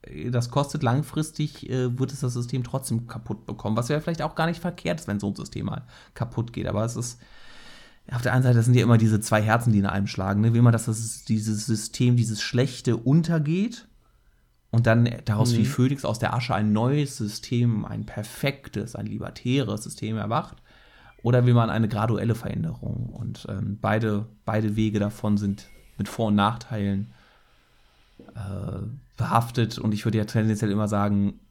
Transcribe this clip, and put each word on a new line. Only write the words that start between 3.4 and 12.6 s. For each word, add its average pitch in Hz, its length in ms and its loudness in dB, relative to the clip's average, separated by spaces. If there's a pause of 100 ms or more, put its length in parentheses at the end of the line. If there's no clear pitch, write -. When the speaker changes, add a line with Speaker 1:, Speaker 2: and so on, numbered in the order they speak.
Speaker 1:
bekommen, 104 320 -4
was 120 100 0
ja 151 140 0
vielleicht 160 220 -4
auch 156 120 -6
gar 165 120 0
nicht 170 120 -4
verkehrt 175 400 -4
ist, - 80 -10
wenn 101 120 -2
so 202 80 -2
ein 143 80 -4
System - 320 -8
mal 113 160 -6 (320)
kaputt 117 360 -4
geht, - 160 -6
aber 107 160 -2
es 117 140 -4
ist, - 240 -8 (920)
auf 120 120 -4
der 123 100 2
einen 127 80 4
Seite, 127 140 6
das 113 100 6
sind 123 80 6
ja 120 80 8
immer 117 160 8
diese 110 240 4
zwei 107 220 2
Herzen, 117 280 4
die 104 80 6
in 98 60 4
einem 98 220 0
schlagen, 101 340 0
ne? 113 120 4
Will 120 100 6
man, 117 100 10
dass 113 120 0
das, 113 380 -4
dieses 107 440 -2
System, 120 500 2
dieses 107 240 0
Schlechte 123 560 0